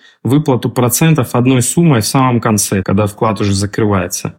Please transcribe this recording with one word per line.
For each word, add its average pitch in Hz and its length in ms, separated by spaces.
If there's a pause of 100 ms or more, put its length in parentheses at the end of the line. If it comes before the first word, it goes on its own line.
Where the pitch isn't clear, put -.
(220)
выплату 131 480
процентов 127 640
одной 127 280
суммой 156 380
в 107 60
самом 127 340
конце, 104 420
когда 98 240
вклад 107 340
уже 101 140
закрывается. 101 840